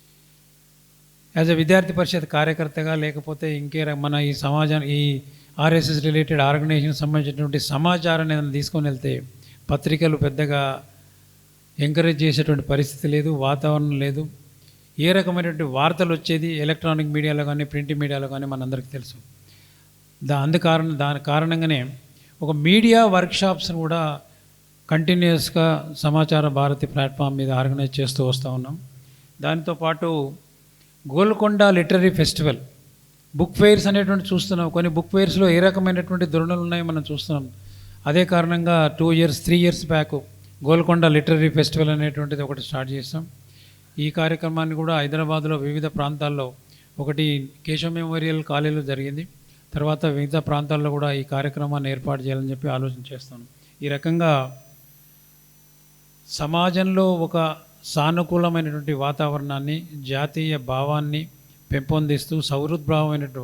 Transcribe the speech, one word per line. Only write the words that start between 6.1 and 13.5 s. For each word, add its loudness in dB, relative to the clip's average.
ఆర్గనైజేషన్ 2
సంబంధించినటువంటి -2
సమాచారాన్ని 0
ఏదైనా -2
తీసుకొని -2
వెళ్తే -4
పత్రికలు 0
పెద్దగా -2
ఎంకరేజ్ 2
చేసేటువంటి 2
పరిస్థితి -2
లేదు, 0
వాతావరణం 0